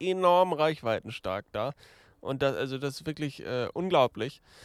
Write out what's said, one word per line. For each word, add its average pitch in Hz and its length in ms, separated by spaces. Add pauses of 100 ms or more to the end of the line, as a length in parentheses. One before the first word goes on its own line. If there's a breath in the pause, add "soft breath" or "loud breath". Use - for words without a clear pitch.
enorm 180 520
reichweitenstark 113 1000
da. 120 200 (480 soft breath)
Und 135 220
das, 135 140
also 131 220
das 143 220
ist 156 60
wirklich, 151 380
äh, 123 280
unglaublich, 143 680 (240 loud breath)